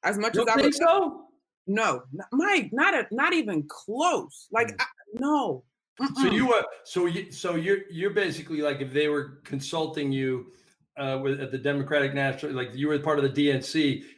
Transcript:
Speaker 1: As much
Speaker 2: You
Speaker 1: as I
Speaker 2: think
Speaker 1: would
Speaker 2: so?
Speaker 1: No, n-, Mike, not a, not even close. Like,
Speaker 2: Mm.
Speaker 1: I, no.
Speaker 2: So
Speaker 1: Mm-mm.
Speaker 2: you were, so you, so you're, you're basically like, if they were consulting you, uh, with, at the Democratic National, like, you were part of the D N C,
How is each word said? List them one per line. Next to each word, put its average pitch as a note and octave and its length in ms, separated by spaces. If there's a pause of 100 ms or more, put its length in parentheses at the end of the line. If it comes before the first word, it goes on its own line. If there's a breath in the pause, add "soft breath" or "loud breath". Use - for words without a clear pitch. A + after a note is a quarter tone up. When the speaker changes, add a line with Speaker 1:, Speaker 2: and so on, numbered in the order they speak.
Speaker 1:
As G3 140
much A3 160
Speaker 2:
You A3 80
Speaker 1:
as A#3 60
I A3 60
Speaker 2:
think C4+ 120
Speaker 1:
would D4 80
Speaker 2:
so? E4+ 500 (440)
Speaker 1:
No, G3 340 (100)
n-, F3+ 200
Mike, D#4 400
not E4 220
a, A#3+ 180
not D#4 220
even G3+ 340
close. A#3 840
Like, A3+ 180
Speaker 2:
Mm. G#3+ 120
Speaker 1:
I, - 40 (300)
no. B3 480 (360)
Speaker 2:
So F3 80
Speaker 1:
Mm-mm. C#3+ 260
Speaker 2:
you A#3+ 160
were, A3 160 (180)
so F3 240
you, E3+ 240
so F3 240
you're, F#3+ 360
you're F3 200
basically D#3+ 520
like, C#3 180
if C3 120
they D3+ 160
were C#3 360
consulting D#3 680
you, C3 360 (520 loud breath)
uh, C3+ 240
with, C#3 180
at C3+ 100
the C3 80
Democratic C#3 560
National, C#3 380
like, B2 220
you C#3+ 140
were D3 100
part D3 200
of C#3 60
the C3+ 60
D C#3+ 200
N C3+ 120
C, C#3+ 420 (140)